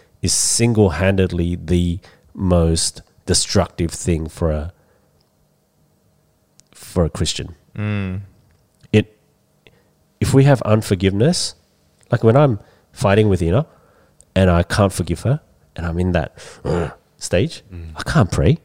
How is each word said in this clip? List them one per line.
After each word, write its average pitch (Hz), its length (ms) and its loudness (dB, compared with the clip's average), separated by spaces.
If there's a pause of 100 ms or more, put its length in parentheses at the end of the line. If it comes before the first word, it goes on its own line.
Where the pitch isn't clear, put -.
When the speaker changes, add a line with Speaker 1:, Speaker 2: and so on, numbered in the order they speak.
(220)
Speaker 1:
is 92 100 -2
single-handedly 92 1200 0
the 87 420 -2 (360)
most 85 680 0 (240)
destructive - 640 -2
thing 80 380 -4
for 82 220 -4
a, 76 220 -6 (2000)
for - 320 -4
a 76 60 -2
Christian. - 440 -6 (220)
Speaker 2:
Mm. 101 440 -6 (720)
Speaker 1:
It, - 260 0 (1000)
if - 120 -2
we 135 120 6
have 139 180 4
unforgiveness, 107 920 0 (560)
like 120 140 0
when 113 120 6
I'm 139 220 4 (340)
fighting 104 360 2
with 90 140 0
Ina 90 240 0 (680)
and 92 160 4
I 85 120 4
can't 98 300 0
forgive 85 300 -4
her 135 180 -2 (360)
and 85 100 -8
I'm 85 120 -4
in 92 140 0
that 82 260 -2 (260)
<clears throat> 85 320 -4 (220)
stage, 113 440 -2 (100)
Speaker 3:
Mm. 82 240 -16
Speaker 1:
I - 60 -12
can't - 280 0
pray. 107 340 2